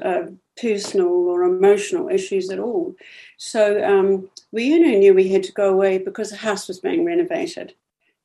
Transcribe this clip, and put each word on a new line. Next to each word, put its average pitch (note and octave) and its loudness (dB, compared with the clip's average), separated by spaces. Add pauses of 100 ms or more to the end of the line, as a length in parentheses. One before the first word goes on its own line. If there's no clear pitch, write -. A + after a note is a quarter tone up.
uh, F3 -2 (360)
personal G3+ -2
or F3 0
emotional F#3 0
issues F#3+ -4
at F#3+ -8
all. G3 -6 (420)
So, G#3 0
um, G3 2 (220)
we A#3 0
only E4 4
knew G3 8
we F#3+ 4
had F#3+ 0
to F#3 -12
go G3+ 0
away F#3+ 2
because G3 -8
the G3+ -16
house G3+ -6
was F#3 -12
being E3+ -2
renovated. - -4 (520)